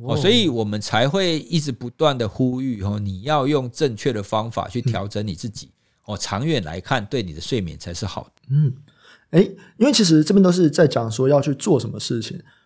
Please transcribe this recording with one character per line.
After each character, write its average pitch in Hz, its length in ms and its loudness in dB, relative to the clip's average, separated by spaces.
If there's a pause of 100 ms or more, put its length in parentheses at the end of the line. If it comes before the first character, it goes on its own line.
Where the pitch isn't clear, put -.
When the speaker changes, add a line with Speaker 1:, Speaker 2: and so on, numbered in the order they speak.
(140)
Speaker 1:
哦， 147 40 2
所 151 120 2
以 226 180 4
我 117 160 0
们 104 160 -2
才 113 280 2
会 170 320 0
一 - 200 -2
直 143 140 -4
不 120 160 -10
断 143 280 2
的 113 100 -2
呼 127 340 -2
吁， 123 200 -4
哦， 104 180 -2
你 98 240 -6
要 143 220 0
用 135 240 0
正 127 260 -2
确 127 180 -2
的 104 100 -4
方 110 260 -2
法 - 200 -4
去 123 120 -4
调 110 240 -2
整 104 220 -6
你 90 80 -6
自 120 140 -8
己。 - 180 -14
Speaker 2:
嗯。 - 40 -20 (340)
Speaker 1:
哦， 107 120 -8
长 - 260 -4
远 147 200 0
来 82 160 -10
看， 117 260 -4
对 127 160 -4
你 87 120 -8
的 78 80 -12
睡 - 180 -2
眠 87 180 -6
才 - 160 -12
是 - 120 -8
好 - 180 -8
的。 - 260 -20
Speaker 2:
嗯。 139 240 4 (580)
诶， 185 240 4 (220)
因 220 80 4
为 285 60 6
其 220 140 4
实 156 180 6
这 175 100 2
边 196 80 8
都 180 100 6
是 175 180 4
在 151 180 6
讲 117 240 -2
说 131 160 0
要 143 140 6
去 143 120 -2
做 151 240 2
什 110 100 -4
么 107 120 -8
事 117 220 -4
情。 98 200 -10 (240)